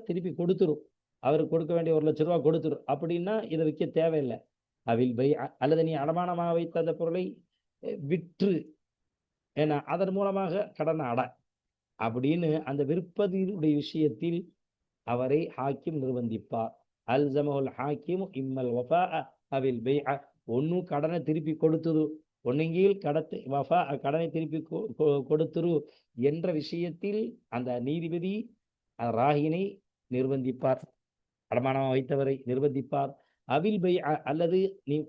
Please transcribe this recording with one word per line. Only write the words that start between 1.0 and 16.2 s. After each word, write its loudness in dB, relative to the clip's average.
அவருக்கு 2
கொடுக்க 0
வேண்டிய 4
ஒரு 4
லட்ச 2
ரூபா 2
கொடுத்துரும் 2
அப்படின்னா 0
இதை 2
விற்க 0
தேவையில்லை. 2
அவில் 4
பை, 4
அ, -6
அல்லது 4
நீ 0
அடமானமாக 0
வைத்த -2
அந்த 0
பொருளை, -4
அ, -6
விற்று, 0
ஏன்னா 2
அதன் -2
மூலமாக 0
கடனை -2
அட 0
அப்படின்னு 0
அந்த -2
விற்பதினுடைய 0
விஷயத்தில் 0
அவரை 2
ஹாக்கிம் -4
நிர்பந்திப்பார். -4